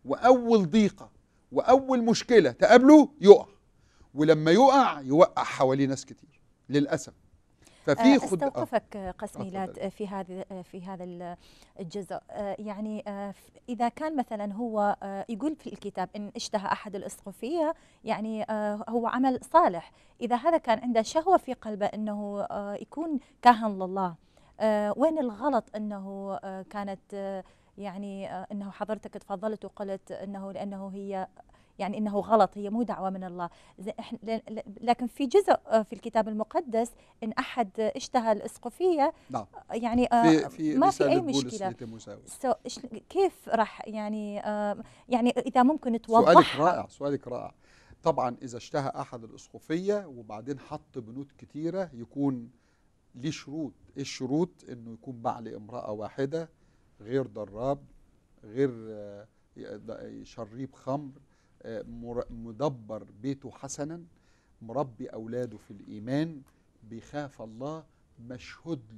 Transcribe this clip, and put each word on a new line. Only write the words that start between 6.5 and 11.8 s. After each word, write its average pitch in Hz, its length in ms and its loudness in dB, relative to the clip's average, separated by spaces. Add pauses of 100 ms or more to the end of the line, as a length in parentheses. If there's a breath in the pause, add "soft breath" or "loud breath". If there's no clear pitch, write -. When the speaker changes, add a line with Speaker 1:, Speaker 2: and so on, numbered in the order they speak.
Speaker 1:
للأسف. 143 440 -2 (720 soft breath)
ففي 135 160 2
Speaker 2:
آه، 269 160 8
Speaker 1:
خد-، 190 260 -2
آه. 277 40 2
Speaker 2:
أستوقفك، 233 480 -4
آه، 190 160 -10
قس - 260 -12
Speaker 1:
آه، 202 60 -8
Speaker 2:
ميلاد، 190 260 -8
Speaker 1:
اتفضلي. - 160 -8
Speaker 2:
آه، 190 40 -6
في 208 180 -10
هذا، 185 440 -10
آه، 185 100 -12
في 180 240 -16
هذا 185 180 -12
ال-، 175 320 -12 (440 soft breath)
الجزء. 190 380 -10 (140)